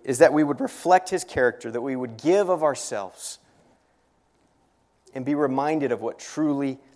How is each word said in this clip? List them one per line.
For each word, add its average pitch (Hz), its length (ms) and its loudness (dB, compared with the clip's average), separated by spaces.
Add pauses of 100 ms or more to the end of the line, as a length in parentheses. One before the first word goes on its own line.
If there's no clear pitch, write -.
is 127 140 -2
that 151 140 8
we 151 120 2
would 143 160 -2
reflect 185 480 2
his 185 160 -4
character, 120 460 0
that 117 100 2
we 131 160 -4
would 123 200 -8
give 180 320 2
of 175 140 0
ourselves 120 760 -4 (1800)
and 131 100 -8
be 143 100 0
reminded 143 580 0
of 107 100 -2
what 113 160 -8
truly 139 600 -2 (180)